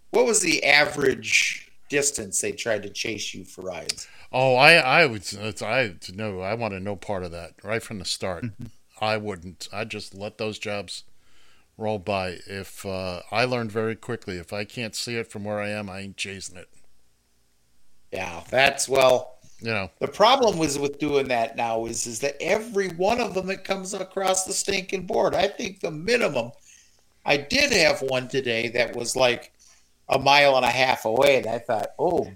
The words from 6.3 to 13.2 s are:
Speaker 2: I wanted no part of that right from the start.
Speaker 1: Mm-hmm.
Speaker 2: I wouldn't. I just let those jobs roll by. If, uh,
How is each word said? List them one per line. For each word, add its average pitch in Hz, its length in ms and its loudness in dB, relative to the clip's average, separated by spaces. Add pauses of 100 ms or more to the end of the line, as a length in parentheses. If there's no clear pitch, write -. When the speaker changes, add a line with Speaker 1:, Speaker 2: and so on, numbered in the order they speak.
Speaker 2:
I 95 140 -4
wanted 104 280 -6
no 101 140 -6
part 95 280 -6
of 85 80 -8
that 85 200 -14 (100)
right 110 200 -4
from 113 160 -10
the 87 80 -8
start. 92 380 -6
Speaker 1:
Mm-hmm. 107 200 -10 (380)
Speaker 2:
I 107 160 0
wouldn't. 92 520 -10
I 104 140 -8
just 104 300 -12
let 101 240 -10
those 107 200 -4
jobs 101 460 -8 (720)
roll 107 220 -4
by. 92 480 -4
If, 98 400 -10
uh, 92 340 -6 (100)